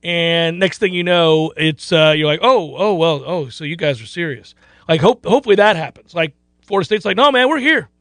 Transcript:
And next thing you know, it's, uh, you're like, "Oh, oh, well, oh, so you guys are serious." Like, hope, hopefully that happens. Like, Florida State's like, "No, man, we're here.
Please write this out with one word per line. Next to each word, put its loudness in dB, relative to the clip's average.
And -2
next -2
thing -2
you -4
know, 2
it's, -4
uh, 4
you're -2
like, 0
"Oh, 2
oh, 0
well, 0
oh, -6
so -16
you -8
guys -4
are -18
serious." -10
Like, 2
hope, 2
hopefully 2
that 4
happens. -12
Like, -4
Florida -2
State's -4
like, -2
"No, 4
man, 2
we're 0
here. -2